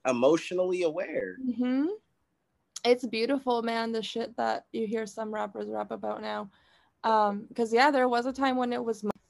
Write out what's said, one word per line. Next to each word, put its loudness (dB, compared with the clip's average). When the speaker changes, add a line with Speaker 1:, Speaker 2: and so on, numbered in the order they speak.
Speaker 1:
emotionally 2
aware. -2
Speaker 2:
Mm-hmm. 0
It's 4
beautiful, 0
man, -2
the -2
shit -6
that -2
you -2
hear -4
some -8
rappers -6
rap -6
about -6
now. -6
Um, 2
'cause, -2
yeah, 6
there 4
was 0
a -2
time 0
when 0
it -2
was, -4